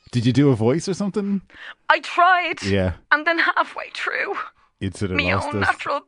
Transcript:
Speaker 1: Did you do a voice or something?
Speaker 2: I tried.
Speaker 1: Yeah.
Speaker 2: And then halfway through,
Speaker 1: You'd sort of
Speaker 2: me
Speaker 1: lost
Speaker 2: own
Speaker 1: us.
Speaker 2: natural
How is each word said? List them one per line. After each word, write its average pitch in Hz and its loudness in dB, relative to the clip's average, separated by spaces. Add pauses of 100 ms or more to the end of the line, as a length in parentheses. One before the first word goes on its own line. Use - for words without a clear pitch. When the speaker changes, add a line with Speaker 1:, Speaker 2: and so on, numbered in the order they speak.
(120)
Speaker 1:
Did 117 0
you 127 4
do 143 6
a 127 6
voice 120 0
or 190 -2
something? 196 -2 (480)
Speaker 2:
I 226 4
tried. 349 2
Speaker 1:
Yeah. 95 2 (180)
Speaker 2:
And 302 2
then 330 0
halfway - -2
through, - -4 (440)
Speaker 1:
You'd 95 -4
sort 98 -4
of 92 0
Speaker 2:
me 92 0
Speaker 1:
lost 98 -2
Speaker 2:
own 104 -2
Speaker 1:
us. - 0
Speaker 2:
natural 294 -4